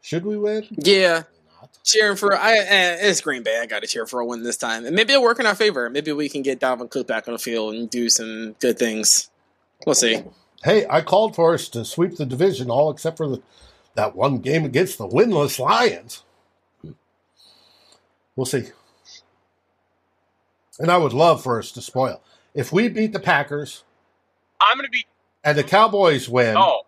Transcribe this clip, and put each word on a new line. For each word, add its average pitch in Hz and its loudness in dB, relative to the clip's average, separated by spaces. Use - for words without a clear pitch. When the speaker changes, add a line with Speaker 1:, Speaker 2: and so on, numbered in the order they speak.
Speaker 1:
Should 170 -8
we 208 -4
win? 214 -4
Speaker 2:
Yeah. 175 2
Speaker 1:
Probably - -20
not. - -20
Speaker 2:
Cheering 214 2
for, 202 2
I, 208 2
eh, 185 2
it's 196 2
Green 139 -6
Bay. 113 -2
I 117 -6
gotta 110 -6
cheer 113 -6
for 123 -6
a 120 -2
win 120 -8
this 120 -6
time. 117 -6
And 156 -2
maybe 226 2
it'll 277 4
work 233 2
in 254 -2
our 208 2
favor. 156 0
Maybe 147 -6
we 147 -4
can 143 -8
get 131 -4
Dalvin 127 -2
Cook 127 -6
back 113 -6
on 117 -8
the 110 -10
field 110 -6
and 117 -8
do 120 -4
some 110 -4
good 120 0
things. 110 0
We'll 151 0
see. 113 0
Speaker 1:
Hey, 202 4
I 160 2
called 202 2
for 165 4
us 160 -4
to 117 -8
sweep 175 -2
the 151 -6
division, 131 0
all 143 2
except 160 -8
for 156 -4
the, 131 -6
that 104 -2
one 127 0
game 151 0
against 147 0
the 107 -8
winless 151 0
Lions. 175 0
We'll 131 -2
see. 127 -4
And 165 0
I 180 4
would 151 2
love 156 4
for 120 -2
us 101 -10
to 117 -16
spoil. 127 -4
If 143 -6
we 214 2
beat 220 -2
the 196 -6
Packers 147 -2
Speaker 3:
I'm 220 4
gonna 277 -8
be 233 -8
Speaker 1:
and 151 2
the 147 0
Cowboys 196 4
win, 117 4
Speaker 3:
Oh. 151 2